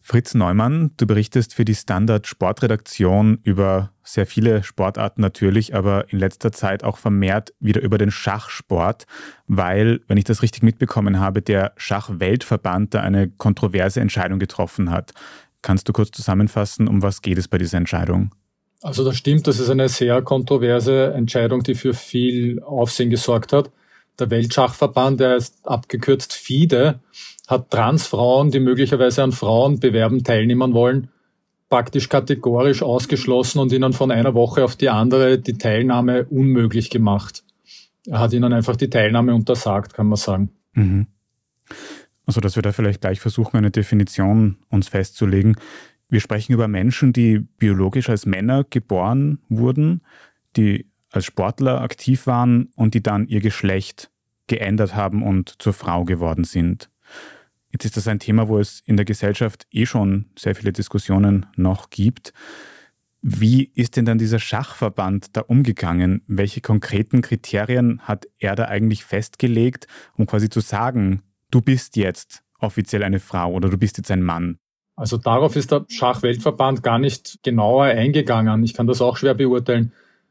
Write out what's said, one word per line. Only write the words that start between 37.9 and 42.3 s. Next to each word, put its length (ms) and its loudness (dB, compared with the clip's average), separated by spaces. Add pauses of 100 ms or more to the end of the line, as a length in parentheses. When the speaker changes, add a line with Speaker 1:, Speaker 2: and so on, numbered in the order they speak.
Speaker 2:
Er 120 -4
hat 160 0
ihnen 180 2
einfach 240 0
die 140 -2
Teilnahme 440 2
untersagt, 600 0
kann 140 0
man 80 2
sagen. 340 -2 (240)
Speaker 1:
Mhm. 320 2 (1200)
Also, 160 0